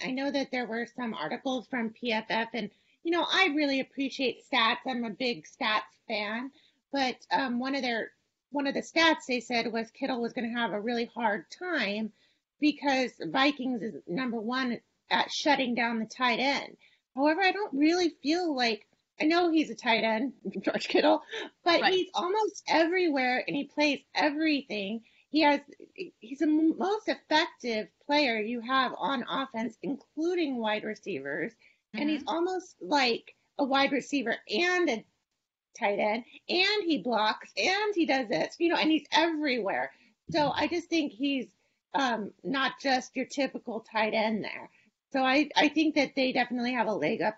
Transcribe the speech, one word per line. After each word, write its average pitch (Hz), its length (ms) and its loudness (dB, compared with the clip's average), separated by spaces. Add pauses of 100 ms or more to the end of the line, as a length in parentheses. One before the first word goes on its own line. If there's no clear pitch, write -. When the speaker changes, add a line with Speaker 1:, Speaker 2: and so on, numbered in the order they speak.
Speaker 1:
I 196 100 -4
know 269 200 -2
that 269 200 -2
there 247 140 -2
were 226 300 -6
some 240 180 -6
articles 240 540 -4
from 226 220 -2
P 226 240 -4
F 220 160 -2
F, 226 240 -2
and, 214 160 -6 (340)
you 339 80 -2
know, 339 180 0
I 370 240 2
really 277 280 2
appreciate - 680 -4
stats. 240 280 2 (100)
I'm 247 160 -4
a 226 60 -6
big 233 360 -4
stats 214 360 -2 (260)
fan, 220 440 -4 (420)
but, 254 240 0 (120)
um, 247 300 0
one 269 160 -2
of 269 60 -2
their, 233 300 -2 (400)
one 277 160 -2
of 277 60 0
the 240 80 -2
stats 320 460 4
they 247 140 -2
said 233 320 -2
was 226 180 -4
Kittle 262 300 -4
was 226 100 -2
gonna 233 260 -4
have 226 140 0
a 208 80 -2
really 233 340 -2
hard 226 380 -2
time 220 640 -2 (480)
because 277 500 2 (100)
Vikings 262 600 0
is 185 140 -6 (120)
number 233 320 -2
one 247 400 -2 (300)
at 220 220 2
shutting 262 440 2
down 233 240 0
the 220 60 -4
tight 240 340 -2
end. 254 380 -2 (380)
However, 302 260 4
I 370 100 4
don't 392 220 -2
really 320 360 4 (140)
feel 320 320 0
like, 233 320 0 (320)
I - 60 2
know 339 260 4
he's 311 180 2
a 226 60 -8
tight 226 280 2
end, 226 300 0 (140)
<laughs> 196 140 -6
George - 260 -2
Kittle, 311 340 4 (440)
but 339 160 4
Speaker 2:
Right. 226 120 4
Speaker 1:
he's 370 200 2
almost 403 540 -2
everywhere 311 800 2
and 165 120 -4
he 285 80 -4
plays 294 340 0 (160)
everything. 262 880 0 (260)
He 302 120 2
has, 285 180 6 (600)
he's 247 200 -12
the 320 60 0
m-, 311 320 4
most 403 320 -2
effective 277 800 -2 (160)
player 285 340 2
you 226 220 -4
have 254 360 0
on 247 320 -2
offense, 240 520 -4
including 294 760 -4
wide 214 260 -2
receivers. 170 680 -6 (420)
And 294 160 -2
he's 302 120 -2
Speaker 2:
Mm-hmm. - 80 -8
Speaker 1:
almost 349 520 -4
like 262 540 0 (220)
a 285 60 0
wide 269 280 2
receiver 269 440 -2 (140)
and 349 400 0
a 220 160 -2 (760)
tight 202 200 0
end, 220 240 0 (260)
and 392 360 2
he 311 120 2
blocks, 214 600 0
and 403 380 0
he 330 100 2
does 262 220 0
this, - 320 -2
you 339 100 2
know, 330 60 2
and 311 160 2
he's 302 200 0
everywhere. 254 800 0 (400)
So 294 180 2
I 294 180 0
just 330 220 -4
think 302 240 0
he's, 269 340 -2 (460)
um, 226 380 0 (120)
not 262 380 -2
just 254 340 0
your 262 100 -2
typical 240 560 -4
tight 214 320 -2
end 214 300 0
there. - 260 -10 (440)
So 262 100 2
I, 277 320 4
I 294 140 6
think 311 260 2
that 269 200 2
they 262 160 2
definitely 247 420 -2
have 226 140 0
a 214 60 0
leg 175 280 0
up 214 160 -2